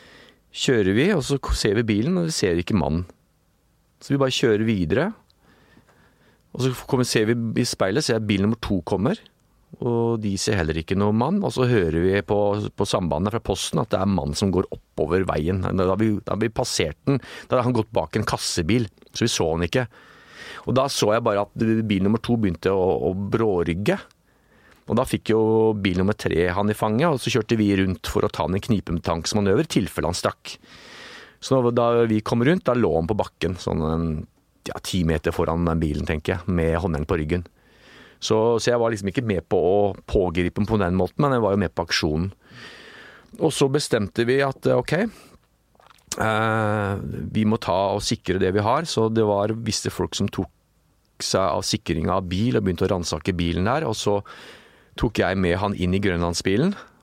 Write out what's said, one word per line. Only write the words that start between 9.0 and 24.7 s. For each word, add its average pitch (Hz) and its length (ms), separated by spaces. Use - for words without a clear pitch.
og 117 400
de 104 160
ser 104 220
heller 78 180
ikke 82 240
noen 104 160
mann. 147 240
Og 117 140
så 127 140
hører 87 360
vi 95 140
på, 104 100
på 101 120
sambandet 92 440
fra 113 80
posten - 400
at 120 120
det 95 80
er 95 40
en 98 140
mann 71 180
som 98 160
går 90 160
oppover 85 600
veien. 80 360
Da 92 240
har 95 120
vi, 110 100
da - 140
har 98 80
vi 113 100
passert - 460
den. 139 120
Da 127 80
har 123 80
han 123 120
gått 107 200
bak 82 240
en - 80
kassebil, 101 560
så - 120
vi 117 80
så 85 220
han 85 100
ikke. 123 220
Og 120 80
da 131 160
så - 220
jeg 117 100
bare 101 220
at - 180
bil 95 160
nummer 110 180
to 120 160
begynte 92 320
å, 95 120
å 92 60
brårygge. 104 640